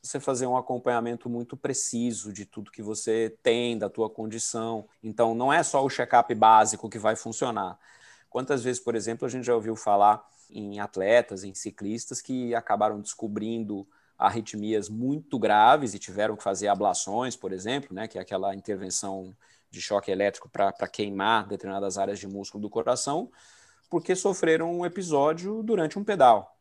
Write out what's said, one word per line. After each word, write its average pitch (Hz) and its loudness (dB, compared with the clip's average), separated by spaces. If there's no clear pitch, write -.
você - -8
fazer 131 -2
um 123 0
acompanhamento 120 -2
muito 120 -8
preciso 120 -4
de 101 -12
tudo 104 -16
que - -16
você 110 -2
tem, 120 2
da 101 -4
tua 107 -2
condição. 113 -6
Então, 113 2
não 127 2
é 160 4
só 139 0
o 135 0
check-up 120 2
básico 110 8
que 113 -10
vai 107 0
funcionar. 110 -6
Quantas 131 -2
vezes, 123 -2
por 117 -4
exemplo, 113 -4
a 120 -4
gente 120 -6
já 120 4
ouviu 110 -2
falar 104 6
em 104 -10
atletas, 101 2
em 98 -12
ciclistas, 107 -8
que 123 -6
acabaram 107 0
descobrindo 107 -6
arritmias 107 -2
muito 131 -4
graves 107 6
e 98 -12
tiveram 104 -4
que - -16
fazer 101 -2
ablações, 101 0
por 95 -8
exemplo, 104 -6
né, 98 -8
que - -12
é - -8
aquela 98 -4
intervenção 95 -8
de - -16
choque 101 -2
elétrico 98 0
pra, 98 0
pra - -6
queimar 101 -2
determinadas 98 -6
áreas 98 -2
de 101 -12
músculo 98 -10
do 101 -8
coração, 143 -2
porque 175 0
sofreram 170 2
um 175 -4
episódio 175 0
durante 196 0
um 202 -6
pedal. 131 6